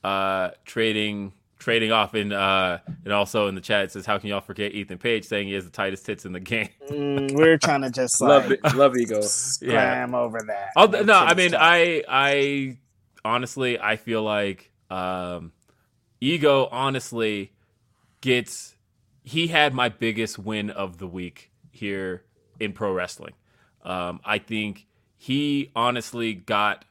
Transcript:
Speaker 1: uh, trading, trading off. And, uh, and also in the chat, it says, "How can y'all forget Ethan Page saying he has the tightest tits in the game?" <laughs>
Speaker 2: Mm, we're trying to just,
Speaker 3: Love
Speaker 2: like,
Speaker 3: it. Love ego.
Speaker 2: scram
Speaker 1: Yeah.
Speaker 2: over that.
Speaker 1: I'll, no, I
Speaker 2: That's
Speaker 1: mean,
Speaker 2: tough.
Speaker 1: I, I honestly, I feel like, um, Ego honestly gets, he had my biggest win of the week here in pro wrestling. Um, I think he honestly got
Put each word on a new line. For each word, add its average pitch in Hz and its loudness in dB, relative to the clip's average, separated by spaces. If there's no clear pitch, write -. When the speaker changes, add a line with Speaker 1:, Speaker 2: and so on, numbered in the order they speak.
Speaker 1:
uh, 95 0
trading, 104 -2
trading 113 2
off. 110 2
And, 104 -2
uh, 95 2
and 104 -4
also 101 0
in 95 -4
the 92 -10
chat, 101 0
it 92 -10
says, 95 -12
"How 104 0
can 101 -8
y'all 98 -4
forget 104 -6
Ethan 98 -8
Page 113 -2
saying 101 -4
he 98 -6
has 95 -6
the 85 -20
tightest 98 -6
tits 104 -8
in 92 -10
the 90 -8
game?" 110 -4
<laughs> 143 -20
Speaker 2:
Mm, 139 -4
we're 160 6
trying 143 0
to 131 -4
just, 123 -2
Speaker 3:
Love 135 6
Speaker 2:
like, 135 2
Speaker 3:
it. 147 4
Love 131 6
ego. 110 0
Speaker 2:
scram 123 -2
Speaker 1:
Yeah. 123 -2
Speaker 2:
over 113 -2
that. 101 -6
Speaker 1:
I'll, 202 8
no, 208 4
I 185 8
Speaker 2:
That's 175 2
Speaker 1:
mean, 180 4
Speaker 2:
tough. 170 2
Speaker 1:
I, 170 6
I 139 0
honestly, 123 -2
I 107 0
feel 110 -4
like, 104 -2
um, 90 -6
Ego 139 2
honestly 113 -4
gets, - -2
he 165 -2
had 151 4
my 123 0
biggest 113 -4
win 104 -6
of 95 -8
the 95 -12
week 90 -12
here 95 -8
in 104 -6
pro 101 -4
wrestling. - -8
Um, 87 -6
I 104 -2
think 107 -8
he 143 -2
honestly 117 -2
got 101 -2